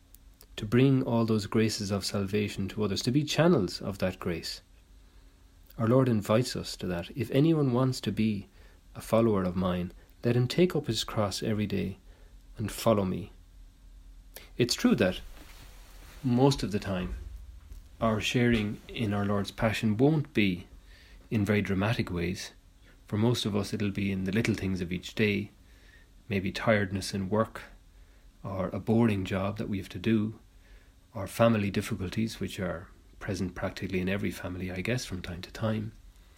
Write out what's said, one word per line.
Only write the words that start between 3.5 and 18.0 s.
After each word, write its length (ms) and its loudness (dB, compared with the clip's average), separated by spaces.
of 180 -6
that 220 -2
grace. 400 -6
Our 100 2
Lord 200 6
invites 460 2
us 220 -8
to 100 -8
that. 300 -4
"If 140 -4
anyone 420 4
wants 300 2
to 100 -2
be 360 0
a 60 -12
follower 440 2
of 120 -2
mine, 360 0
let 120 4
him 120 2
take 260 2
up 140 -2
his 160 -2
cross 380 -4
every 240 0
day 320 -4
and 120 -4
follow 340 2
me." 280 -6
It's 160 2
true 220 4
that 240 2
most 400 6
of 100 -4
the 80 0
time 340 -4
our 200 2